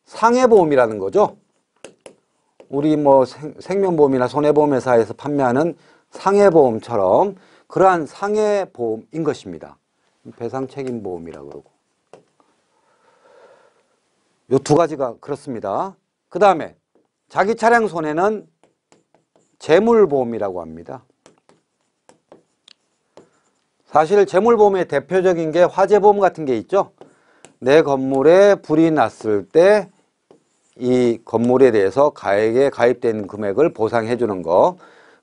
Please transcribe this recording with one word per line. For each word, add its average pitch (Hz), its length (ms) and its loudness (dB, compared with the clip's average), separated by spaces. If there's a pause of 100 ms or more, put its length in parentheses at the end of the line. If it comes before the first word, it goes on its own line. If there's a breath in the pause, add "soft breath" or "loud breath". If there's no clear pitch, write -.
상해보험이라는 190 920 2
거죠. 120 400 -2 (1300)
우리 147 280 -2
뭐 139 280 4
생-, 143 340 -14
생명보험이나 151 680 0
손해보험회사에서 131 840 0
판매하는 147 640 -2 (340 soft breath)
상해보험처럼 147 1200 2 (320 soft breath)
그러한 175 380 0
상해보험인 180 1200 -6
것입니다. 82 540 -10 (600)
배상책임보험이라고 113 1120 -12
그러고. 73 220 -20 (2750 soft breath)
요 131 80 0
두 139 160 -2
가지가 143 460 -2
그렇습니다. 139 760 -10 (340)
그 - 100 -10
다음에 160 360 0 (540)
자기 196 260 -2
차량 226 320 0
손해는 165 600 -4 (1120)
재물보험이라고 139 1040 0
합니다. 82 420 -18 (2750 soft breath)
사실 170 400 2
재물보험의 208 600 2
대표적인 170 640 -2
게 170 120 2
화재보험 202 560 2
같은 175 260 -2
게 127 120 -2
있죠. 180 340 -4 (680 soft breath)
내 139 220 4
건물에 143 760 2
불이 160 360 0
났을 107 560 -2
때 185 420 2 (880)
이 123 460 0
건물에 123 480 2
대해서 110 380 2
가액에 113 600 -2
가입된 120 580 -2
금액을 107 460 -4
보상해 113 440 -4
주는 107 240 -4
거, 107 360 0 (460 soft breath)